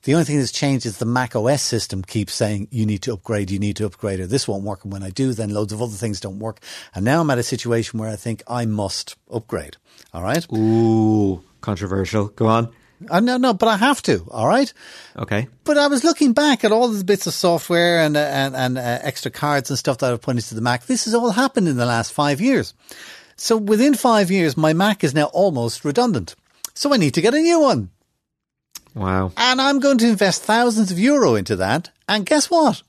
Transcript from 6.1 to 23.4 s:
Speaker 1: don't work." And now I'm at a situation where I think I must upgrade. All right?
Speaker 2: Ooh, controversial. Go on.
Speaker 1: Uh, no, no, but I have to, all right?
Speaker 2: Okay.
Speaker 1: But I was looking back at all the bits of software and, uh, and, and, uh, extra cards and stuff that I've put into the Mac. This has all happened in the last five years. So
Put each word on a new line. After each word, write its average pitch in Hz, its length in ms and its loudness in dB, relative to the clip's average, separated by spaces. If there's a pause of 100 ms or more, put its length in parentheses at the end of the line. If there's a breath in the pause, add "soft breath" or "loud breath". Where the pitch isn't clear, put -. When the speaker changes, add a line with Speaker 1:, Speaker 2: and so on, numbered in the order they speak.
Speaker 1:
don't 98 180 -10
work." 110 220 -10 (340 loud breath)
And 95 100 -6
now 147 180 2
I'm 151 80 0
at 127 80 2
a 120 40 0
situation 117 560 -4
where 110 120 -6
I 107 60 -8
think 113 300 -8
I 120 200 -4
must 104 500 -6 (160)
upgrade. 90 460 -8 (340 soft breath)
All 85 100 -10
right? 135 300 -4
Speaker 2:
Ooh, 110 920 2 (200)
controversial. 98 640 -2
Go 110 200 -2
on. 113 220 2 (400 soft breath)
Speaker 1:
Uh, 170 100 0
no, 247 200 0
no, 247 160 2
but 202 120 0
I 220 120 2
have 262 240 2
to, 92 280 -2
all 113 160 -2
right? 233 240 2 (460 loud breath)
Speaker 2:
Okay. 117 320 -4 (160)
Speaker 1:
But 294 140 2
I 285 80 4
was 285 180 0
looking 302 300 2
back 294 300 2
at 214 80 4
all 233 160 4
the 208 140 -4
bits 190 240 0
of 175 60 -4
software 170 720 2
and, 151 100 0
uh, 147 60 2
and, 139 340 -2
and, 127 220 -2
uh, 123 240 -2
extra - 300 -6
cards 147 400 -2
and 135 80 -2
stuff 131 200 -2
that 127 140 0
I've 117 80 -4
put 131 160 -2
into 113 180 -6
the 110 60 -6
Mac. 123 240 0
This 254 220 -2
has 220 80 -2
all 240 160 2
happened 233 360 0
in 135 120 0
the 120 80 2
last 117 260 0
five 147 300 0
years. 226 320 0 (640 loud breath)
So - 180 0